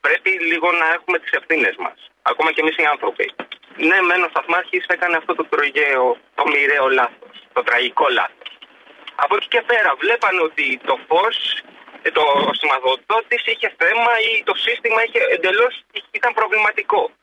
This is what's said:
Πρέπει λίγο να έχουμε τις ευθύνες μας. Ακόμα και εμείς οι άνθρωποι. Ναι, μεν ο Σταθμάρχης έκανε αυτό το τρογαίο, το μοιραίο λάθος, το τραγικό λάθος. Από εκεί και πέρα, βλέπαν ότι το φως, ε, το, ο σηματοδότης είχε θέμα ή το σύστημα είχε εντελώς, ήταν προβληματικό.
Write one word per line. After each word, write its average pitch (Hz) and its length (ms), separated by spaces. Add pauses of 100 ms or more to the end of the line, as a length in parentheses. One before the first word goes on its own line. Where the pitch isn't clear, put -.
Πρέπει 160 280
λίγο 170 420
να 165 240
έχουμε 175 240
τις - 120
ευθύνες 151 460
μας. - 200 (240)
Ακόμα 156 300
και 156 100
εμείς 156 160
οι 165 80
άνθρωποι. - 460 (440)
Ναι, 180 260
μεν 175 220
ο 165 60
Σταθμάρχης 180 580
έκανε 175 300
αυτό 160 180
το 180 100
τρογαίο, 143 720 (180)
το - 120
μοιραίο 143 420
λάθος, 131 460 (180)
το 123 100
τραγικό 123 460
λάθος. 104 260 (800)
Από - 200
εκεί - 120
και 233 140
πέρα, 214 340
βλέπαν 196 440
ότι 143 460
το 135 220
φως, 190 540 (400)
ε, - 100
το, - 100
ο 143 320
σηματοδότης 131 920
είχε 226 320
θέμα 226 340 (180)
ή 226 140
το 196 120
σύστημα 226 480
είχε 233 160 (120)
εντελώς, 202 520 (280)
ήταν 240 220
προβληματικό. 214 800 (120)